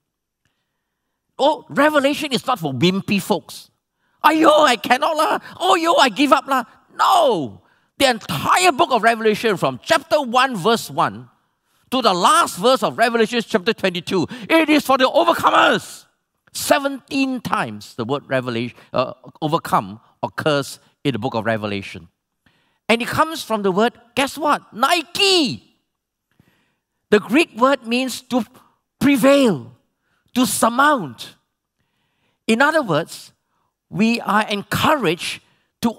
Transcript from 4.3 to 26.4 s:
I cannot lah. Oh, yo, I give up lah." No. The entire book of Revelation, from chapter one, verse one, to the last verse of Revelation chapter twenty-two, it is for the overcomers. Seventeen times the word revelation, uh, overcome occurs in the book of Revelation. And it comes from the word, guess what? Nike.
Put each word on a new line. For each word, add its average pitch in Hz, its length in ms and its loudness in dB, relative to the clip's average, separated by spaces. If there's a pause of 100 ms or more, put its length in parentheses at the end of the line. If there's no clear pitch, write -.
I 247 80 4
cannot 277 420 0
lah. 311 220 0 (220)
Oh, 381 160 2
yo, 320 180 2
I 277 140 4
give 254 240 0
up 285 160 2
lah." 262 160 -2 (340)
No. 185 640 0 (360)
The 269 120 4
entire 320 640 0
book 269 180 0
of 220 140 0
Revelation, 220 520 0
from 135 240 -2
chapter 320 400 0
one, 254 360 0
verse 202 340 -2
one, 127 400 -4 (600)
to 254 100 -2
the 220 100 4
last 262 460 2
verse 240 240 2
of 139 160 -4
Revelation 233 480 0
chapter 208 260 -2
twenty-two, 180 540 -2 (240)
it 320 180 2
is 302 160 4
for 269 140 0
the 262 100 2
overcomers. 320 960 0 (480)
Seventeen 269 880 -2
times 127 540 -8
the 120 100 -6
word 123 240 -6
revelation, 123 480 -4 (160)
uh, 123 220 -2 (260)
overcome 147 600 -4 (200)
occurs 143 600 -4 (240)
in 143 80 -2
the 110 80 -4
book 127 140 -6
of 107 120 -4
Revelation. 101 640 -6 (800)
And 233 120 -4
it 226 80 -8
comes 311 360 -4
from 220 180 -6
the 196 80 -2
word, 214 240 -2 (220)
guess 269 200 -4
what? 285 380 -4
Nike. 311 880 0 (1500)